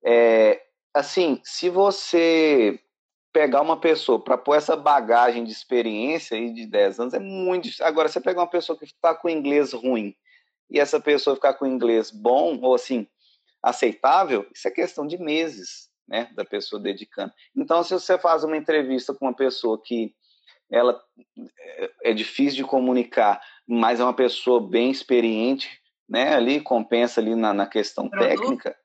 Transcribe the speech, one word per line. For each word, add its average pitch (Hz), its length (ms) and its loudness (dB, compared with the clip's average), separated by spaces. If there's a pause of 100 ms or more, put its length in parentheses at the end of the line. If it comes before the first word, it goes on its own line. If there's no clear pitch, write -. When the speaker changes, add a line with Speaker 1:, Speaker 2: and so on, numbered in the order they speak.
Speaker 1:
É, 113 560 4 (320)
assim, 147 500 0
se - 280 -4
você 165 1080 2 (540)
pegar 143 280 4
uma 156 180 0
pessoa 151 440 0
pra - 140 0
pôr 147 180 0
essa 151 220 2
bagagem 120 680 2
de 110 80 -10
experiência 117 840 -4
aí 117 160 -6
de 113 140 -14
dez 101 320 2
anos, 123 160 -6
é 170 40 -2
muito 185 460 -4
difícil. - 220 -6
Agora, 156 220 0
você 180 120 -4
pegar 180 200 -2
uma 175 100 -2
pessoa 165 280 -4
que 151 80 -18 (140)
tá 165 140 2
com 170 140 -6
inglês 143 440 0
ruim 113 420 -4 (540)
e 147 120 0
essa 143 180 0
pessoa 139 380 2
ficar 139 180 2
com 139 120 -4
inglês 117 440 0
bom, 123 500 0
ou 127 140 4
assim, 120 320 -2 (560)
aceitável, 131 880 2
isso - 140 -10
é - 40 -2
questão - 360 -4
de 156 100 -8
meses, 156 720 -6 (200)
né, 117 260 -6
da 104 100 -6
pessoa 104 380 -8
dedicando. 101 500 -8 (220)
Então, 175 300 0
se 175 100 -6
você 185 240 0
faz 165 240 2
uma 156 140 -4
entrevista 139 580 -2
com 139 120 -6
uma 123 80 -2
pessoa 120 480 -2
que 113 320 -6 (560)
ela 120 300 2 (600)
é, - 300 -12 (200)
é - 20 2
difícil 135 440 -2
de 135 80 -6
comunicar, 127 760 0 (260)
mas 117 340 0
é - 40 2
uma 123 100 0
pessoa 123 460 2
bem 117 300 0
experiente, 120 880 -2 (280)
né, 123 260 0
ali 131 260 2
compensa 117 600 0
ali 110 140 0
na, 110 180 0
na 98 140 0
questão - 420 -4
Speaker 2:
Produto. - 200 0
Speaker 1:
técnica. - 560 -2